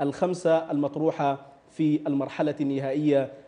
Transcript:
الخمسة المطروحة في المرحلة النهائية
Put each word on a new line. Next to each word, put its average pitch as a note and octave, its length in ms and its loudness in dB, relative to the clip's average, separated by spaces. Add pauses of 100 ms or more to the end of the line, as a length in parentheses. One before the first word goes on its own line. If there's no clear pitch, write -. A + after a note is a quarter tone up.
الخمسة D#3+ 720 0
المطروحة C#3+ 840 -2 (140)
في D#3 360 2
المرحلة C#3+ 540 -2
النهائية C#3 720 0 (160)